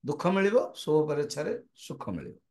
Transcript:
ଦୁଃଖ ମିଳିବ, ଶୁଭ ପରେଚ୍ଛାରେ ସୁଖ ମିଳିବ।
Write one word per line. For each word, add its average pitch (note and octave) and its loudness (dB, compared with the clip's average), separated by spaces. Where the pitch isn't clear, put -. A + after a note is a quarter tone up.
ଦୁଃଖ D#3+ 0
ମିଳିବ, G3+ 4
ଶୁଭ D#3 2
ପରେଚ୍ଛାରେ D3+ -2
ସୁଖ - -12
ମିଳିବ। D2 -8